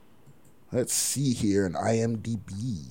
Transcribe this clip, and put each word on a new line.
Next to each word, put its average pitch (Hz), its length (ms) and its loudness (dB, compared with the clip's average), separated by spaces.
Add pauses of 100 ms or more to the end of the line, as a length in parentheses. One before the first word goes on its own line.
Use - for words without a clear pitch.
(720)
Let's 127 220 0
see 131 400 2
here 101 320 2
in 85 120 0
I 113 220 2
M 113 200 0
D 110 260 -4
B. 98 100 -12 (360)